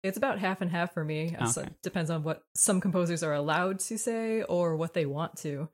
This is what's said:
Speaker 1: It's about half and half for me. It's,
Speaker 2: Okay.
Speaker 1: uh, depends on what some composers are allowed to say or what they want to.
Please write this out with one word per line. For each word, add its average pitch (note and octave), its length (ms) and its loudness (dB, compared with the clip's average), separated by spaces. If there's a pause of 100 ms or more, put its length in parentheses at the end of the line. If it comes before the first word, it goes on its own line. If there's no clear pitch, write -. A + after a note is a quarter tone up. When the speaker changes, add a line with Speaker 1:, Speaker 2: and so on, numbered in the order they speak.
Speaker 1:
It's F#3+ 140 -2
about A#3+ 200 0
half F#3+ 240 0
and F3 80 0
half F3 240 0
for D#3+ 100 -2
me. D#3 360 -2
It's, A#2 180 2
Speaker 2:
Okay. - 100 -6
Speaker 1:
uh, - 40 -12 (100)
depends E3+ 300 -2
on D#3+ 100 0
what D#3 220 -4 (120)
some F#3 260 4
composers F3 420 2
are D#3 100 2
allowed D#3+ 460 2
to - 180 -4
say A3+ 460 -2
or F3 320 2
what E3 180 -2
they D#3 140 2
want D3 300 -4
to. D3 360 -4